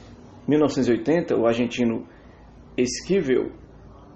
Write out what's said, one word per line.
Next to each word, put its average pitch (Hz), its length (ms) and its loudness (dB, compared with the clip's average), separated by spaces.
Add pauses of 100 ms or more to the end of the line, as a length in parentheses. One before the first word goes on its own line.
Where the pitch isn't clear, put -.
(480)
mil 147 100 4
novecentos 147 300 2
e 120 40 4
oitenta, 143 440 0
o 113 100 2
argentino 117 600 0 (680)
Esquivel, 131 760 -2 (640)